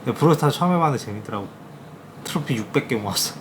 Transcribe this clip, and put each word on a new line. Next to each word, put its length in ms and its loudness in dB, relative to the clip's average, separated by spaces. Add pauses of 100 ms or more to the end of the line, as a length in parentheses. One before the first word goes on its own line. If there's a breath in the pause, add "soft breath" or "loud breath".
근데 140 0
브롤스타즈 400 6
처음 160 4
해봤는데 320 2
재밌더라고. 600 -8 (600)
트로피 300 -2
육백 320 -2
개 80 0
모았어. 460 -2